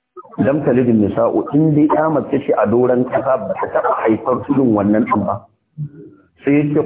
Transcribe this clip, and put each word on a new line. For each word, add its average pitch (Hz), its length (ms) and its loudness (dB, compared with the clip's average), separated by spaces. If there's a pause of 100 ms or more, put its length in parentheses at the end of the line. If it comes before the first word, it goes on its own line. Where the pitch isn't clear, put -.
(380)
"Lam 139 260 0
talid 127 240 2
nisa'u", 110 560 2 (100)
in 156 200 4
dai 151 200 4
ya 156 140 2
mace 139 320 -2
ce - 120 -2
a 107 140 2
doron 123 380 2
kasa 127 340 -2
ba - 160 -6
ta - 140 -6
taɓa - 260 -2 (100)
haifar 117 440 0
irin 131 260 2
wannan 104 300 2
din 101 200 -2
ba. 98 220 -6 (960)
Sai 139 80 2
yace, 147 340 2